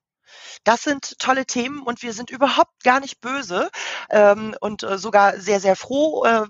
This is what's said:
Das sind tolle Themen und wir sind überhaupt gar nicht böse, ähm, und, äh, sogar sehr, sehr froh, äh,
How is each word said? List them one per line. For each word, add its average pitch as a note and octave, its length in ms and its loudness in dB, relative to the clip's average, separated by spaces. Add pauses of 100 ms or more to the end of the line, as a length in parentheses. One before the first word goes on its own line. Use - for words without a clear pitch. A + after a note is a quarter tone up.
(640)
Das A#3 200 2
sind - 360 -6
tolle C4 260 0
Themen C4+ 360 -6
und A#3+ 220 -8
wir A#3 100 -10
sind A#3 160 -12
überhaupt B3+ 540 0
gar B3+ 160 4
nicht C4+ 220 -16
böse, B3 480 -4 (400)
ähm, G#3+ 520 4
und, G#3+ 220 -6
äh, G3 140 -4
sogar G3+ 420 2
sehr, G3 200 0
sehr F#3+ 160 2
froh, D4 500 -2
äh, A3+ 240 2